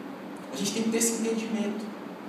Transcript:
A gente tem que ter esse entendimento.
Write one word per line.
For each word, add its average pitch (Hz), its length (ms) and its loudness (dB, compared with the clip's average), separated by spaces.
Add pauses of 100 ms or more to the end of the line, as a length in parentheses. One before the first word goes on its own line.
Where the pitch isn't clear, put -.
(540)
A - 20 -4
gente 202 160 0
tem 220 120 2
que 226 60 4
ter 226 80 6
esse - 240 4
entendimento. 220 600 2 (460)